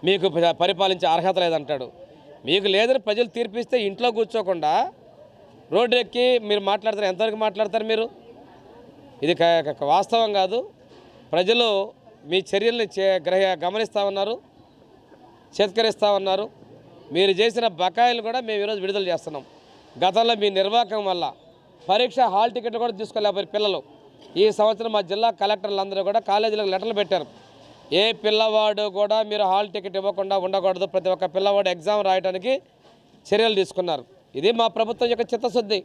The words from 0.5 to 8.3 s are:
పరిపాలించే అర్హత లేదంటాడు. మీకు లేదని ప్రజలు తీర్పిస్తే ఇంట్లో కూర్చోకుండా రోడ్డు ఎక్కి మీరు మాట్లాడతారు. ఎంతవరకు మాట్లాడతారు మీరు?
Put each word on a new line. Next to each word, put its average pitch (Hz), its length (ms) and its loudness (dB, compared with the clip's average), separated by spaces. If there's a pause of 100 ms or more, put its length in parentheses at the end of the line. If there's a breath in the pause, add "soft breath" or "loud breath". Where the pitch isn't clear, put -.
పరిపాలించే 185 460 0
అర్హత 170 320 2
లేదంటాడు. 151 480 -2 (580)
మీకు 190 220 2
లేదని 233 320 2
ప్రజలు 214 280 -2
తీర్పిస్తే 226 520 -4
ఇంట్లో 208 320 -2
కూర్చోకుండా 190 640 -2 (1000)
రోడ్డు 226 240 2
ఎక్కి 247 440 2
మీరు 208 200 0
మాట్లాడతారు. 208 460 0
ఎంతవరకు 202 300 0
మాట్లాడతారు 214 480 -2
మీరు? 226 260 -2 (1120)